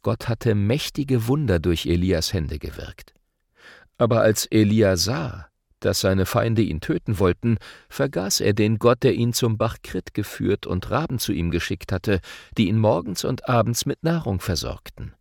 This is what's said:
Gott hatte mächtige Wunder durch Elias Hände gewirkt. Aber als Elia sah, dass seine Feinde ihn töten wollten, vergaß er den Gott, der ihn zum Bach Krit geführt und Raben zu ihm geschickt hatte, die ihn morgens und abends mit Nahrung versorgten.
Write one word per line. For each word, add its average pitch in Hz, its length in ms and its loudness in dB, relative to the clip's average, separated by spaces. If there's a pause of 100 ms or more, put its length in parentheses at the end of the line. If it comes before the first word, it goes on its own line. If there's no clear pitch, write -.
Gott - 280 -4
hatte 113 260 0
mächtige 120 720 0
Wunder 127 300 2
durch 82 260 0
Elias 87 480 0
Hände 78 260 -4
gewirkt. - 540 -14 (840)
Aber 117 240 4
als 110 240 4
Elia 104 500 4
sah, 92 480 -4 (360)
dass 95 200 0
seine 95 260 2
Feinde 113 360 2
ihn 78 180 -2
töten 117 400 -4
wollten, 104 360 2 (320)
vergaß 170 520 -2
er 104 120 2
den 107 280 2
Gott, 120 240 4
der 113 100 4
ihn 117 180 0
zum 113 260 0
Bach 113 260 -2
Krit - 280 -10
geführt - 540 -2
und - 240 -4
Raben 131 300 -4
zu - 100 -4
ihm 85 220 0
geschickt - 400 -4
hatte, 98 260 0 (380)
die 104 100 4
ihn 107 120 2
morgens 139 460 0
und - 240 -4
abends 117 380 0
mit - 160 -4
Nahrung 156 380 0
versorgten. - 800 -6